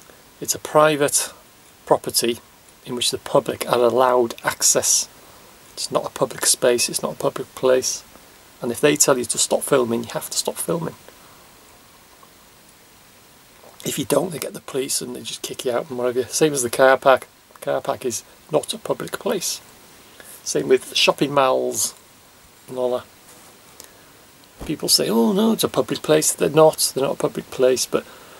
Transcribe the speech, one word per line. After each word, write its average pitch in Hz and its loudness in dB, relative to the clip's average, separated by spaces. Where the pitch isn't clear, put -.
It's - -6
a - -12
private 151 2
property 120 0
in 127 -8
which 120 -4
the 127 -4
public - -2
are 120 2
allowed 123 4
access. - 0
It's - -10
not - -2
a - -10
public - -4
space, 123 2
it's - -6
not 156 -6
a - -18
public - -6
place. 127 0
And 120 -4
if 110 -8
they 151 4
tell 143 4
you 123 -2
to - -4
stop - 0
filming, 120 0
you 110 -12
have - -8
to - -8
stop - -4
filming. 170 -4
If - -6
you 139 -4
don't, 151 0
they 143 -10
get - -6
the 107 -16
police 135 -4
and 123 -10
they 120 -12
just - -12
kick - -10
you 127 0
out 120 -2
and 127 -8
whatever. 123 0
Same 156 2
as 135 -2
the 120 -2
car 135 6
park. 131 4
Car 139 -4
park - -6
is 120 -6
not - -2
a 226 -10
public - -6
place. - -4
Same 147 -4
with 131 2
shopping 147 2
malls 127 0
and 127 -12
all 127 0
that. 120 -14
People 160 -4
say, - 2
"Oh 220 4
no, 220 4
it's - -2
a 113 0
public 131 -2
place." 156 2
They're - 0
not. 156 4
They're 131 -2
not 131 -2
a - -10
public - -6
place, 127 2
but, - -2